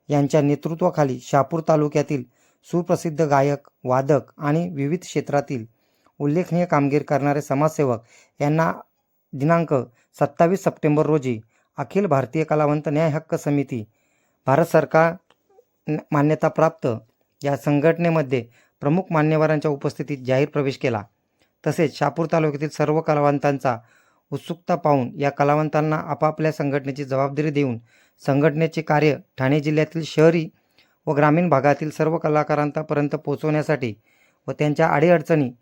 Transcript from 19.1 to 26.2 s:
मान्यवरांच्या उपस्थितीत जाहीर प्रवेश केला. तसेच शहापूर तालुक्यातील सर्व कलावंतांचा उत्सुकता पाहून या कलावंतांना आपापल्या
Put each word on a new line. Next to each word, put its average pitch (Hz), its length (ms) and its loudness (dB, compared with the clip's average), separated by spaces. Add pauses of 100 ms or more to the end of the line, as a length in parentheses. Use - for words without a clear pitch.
मान्यवरांच्या 156 600 2
उपस्थितीत 139 460 -6
जाहीर 131 320 0
प्रवेश 135 280 -4
केला. 113 260 -2 (640)
तसेच 151 320 -2
शहापूर 151 320 -2
तालुक्यातील 156 380 -2
सर्व 151 320 -2
कलावंतांचा 143 760 0 (540)
उत्सुकता 165 440 -6
पाहून 143 440 0
या 139 100 0
कलावंतांना 151 680 0
आपापल्या 156 560 -2